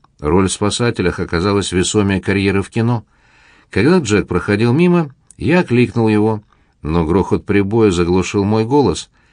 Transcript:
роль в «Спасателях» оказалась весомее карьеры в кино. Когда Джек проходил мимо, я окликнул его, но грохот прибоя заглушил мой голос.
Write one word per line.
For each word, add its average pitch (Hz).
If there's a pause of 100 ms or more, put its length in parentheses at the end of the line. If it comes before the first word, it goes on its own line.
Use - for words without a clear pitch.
(200)
роль 92
в -
«Спасателях» 104
оказалась 92
весомее 98
карьеры 98
в -
кино. 117 (640)
Когда 151
Джек 104
проходил 104
мимо, 170 (260)
я 165
окликнул 117
его, 107 (420)
но 82
грохот 87
прибоя 101
заглушил 90
мой 110
голос. 120 (240)